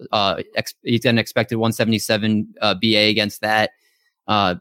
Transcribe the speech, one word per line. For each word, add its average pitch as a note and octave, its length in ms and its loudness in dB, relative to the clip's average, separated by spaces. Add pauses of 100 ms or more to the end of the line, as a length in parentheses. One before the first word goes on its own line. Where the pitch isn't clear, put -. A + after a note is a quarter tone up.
(120)
uh, G2 300 0 (140)
ex-, - 180 -4 (100)
he's A#2 180 0
got B2 100 2
an A2+ 80 4
expected A2+ 380 -2
one A2+ 140 0
seventy-seven, G#2+ 920 0
uh, G#2 120 2
B G#2+ 240 0
A G#2+ 120 4
against G#2 320 -2
that. G#2+ 300 0 (560)
Uh, G2 340 0